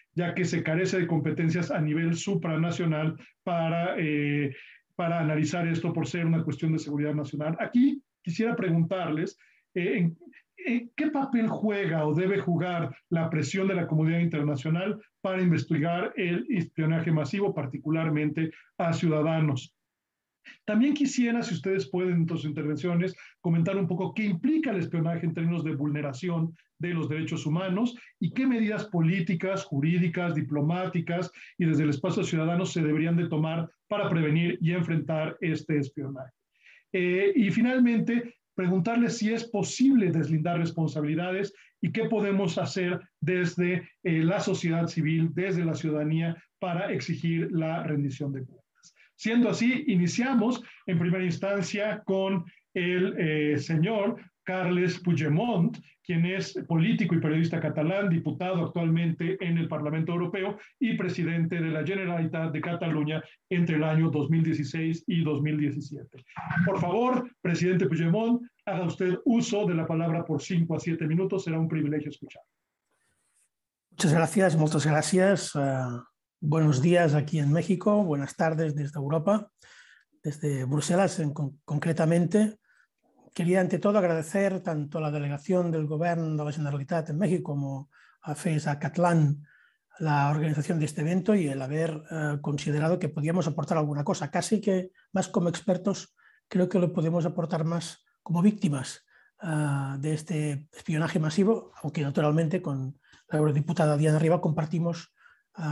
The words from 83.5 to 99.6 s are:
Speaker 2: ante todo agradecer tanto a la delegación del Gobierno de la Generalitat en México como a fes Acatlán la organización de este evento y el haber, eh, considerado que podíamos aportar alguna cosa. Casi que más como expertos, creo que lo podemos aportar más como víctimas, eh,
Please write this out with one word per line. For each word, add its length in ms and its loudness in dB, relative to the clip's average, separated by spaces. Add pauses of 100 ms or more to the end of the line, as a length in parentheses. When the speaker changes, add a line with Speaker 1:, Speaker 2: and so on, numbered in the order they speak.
Speaker 2:
ante 180 0
todo 200 2
agradecer 640 0
tanto 380 -4
a 20 -4
la 120 -2
delegación 580 0
del 160 -2
Gobierno 500 0
de 80 -2
la 60 -4
Generalitat 600 -4
en 80 -2
México 340 0
como 360 -4 (340)
a 120 -8
fes 320 -2
Acatlán 800 2 (560)
la 300 2
organización 500 -2
de 60 0
este 160 -6
evento 340 0
y 100 2
el 160 -4
haber, 480 -4
eh, 300 -4
considerado 580 0
que 100 -2
podíamos 380 0
aportar 320 -2
alguna 240 0
cosa. 280 -2
Casi 300 0
que 300 0 (220)
más 160 0
como 220 2
expertos, 640 -2 (320)
creo 200 2
que 120 2
lo 120 2
podemos 340 0
aportar 380 -2
más 400 -4 (200)
como 180 0
víctimas, 640 2 (340)
eh, 600 -2